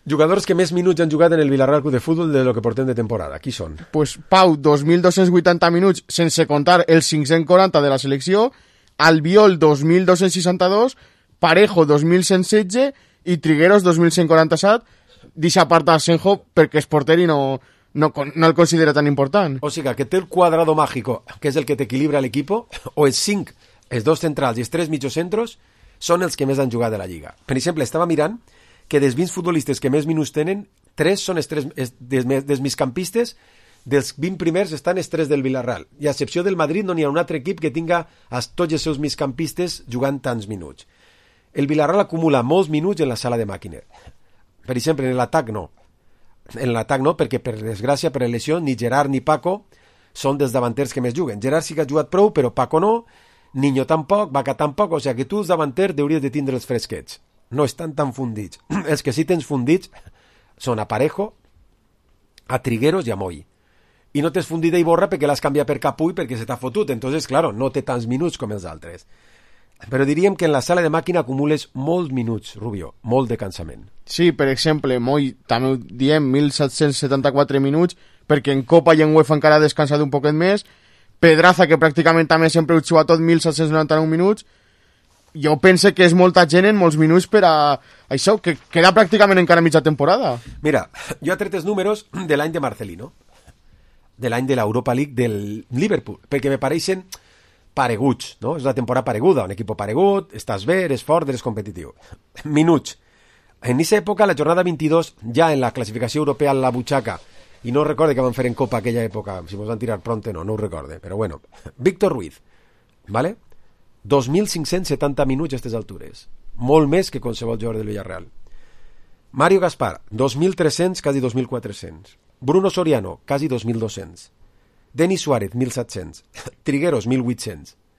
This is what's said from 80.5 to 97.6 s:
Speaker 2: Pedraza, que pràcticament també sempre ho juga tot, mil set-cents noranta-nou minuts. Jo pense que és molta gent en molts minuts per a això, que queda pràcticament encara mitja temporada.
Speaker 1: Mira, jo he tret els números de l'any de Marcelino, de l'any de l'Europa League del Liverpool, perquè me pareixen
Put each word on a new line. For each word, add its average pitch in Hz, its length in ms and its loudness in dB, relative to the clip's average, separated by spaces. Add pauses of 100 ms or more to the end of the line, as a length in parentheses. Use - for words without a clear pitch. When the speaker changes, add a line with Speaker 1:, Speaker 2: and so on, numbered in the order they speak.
Speaker 2:
Pedraza, 170 480 6
que 151 120 4
pràcticament 160 480 4
també 160 240 4
sempre 165 240 2
ho 160 80 4
juga 156 240 4
tot, 165 160 4
mil 165 180 4
set-cents 156 300 0
noranta-nou 156 380 2
minuts. 180 360 0 (920)
Jo 151 240 0
pense 185 360 6
que 185 120 6
és 170 80 4
molta 180 320 6
gent 180 220 4
en 214 100 4
molts 165 200 4
minuts 160 280 4
per 208 160 4
a 170 100 6 (580)
això, 190 280 2
que 170 160 -2 (160)
queda 175 240 6
pràcticament 202 460 6
encara 170 220 6
mitja 160 200 4
temporada. 156 520 2 (280)
Speaker 1:
Mira, 139 220 0 (340)
jo 160 140 -4
he 190 60 -4
tret 190 200 -6
els 160 80 -8
números 208 460 -2
de 156 240 -2
l'any 151 180 -2
de 160 80 -4
Marcelino, 107 480 -10 (1040)
de 117 160 -6
l'any 120 160 -2
de 135 80 2
l'Europa 120 400 0
League 139 200 -4
del 107 500 -4 (100)
Liverpool, 170 540 -4
perquè 139 220 -2
me 135 100 -2
pareixen 170 420 -4 (720)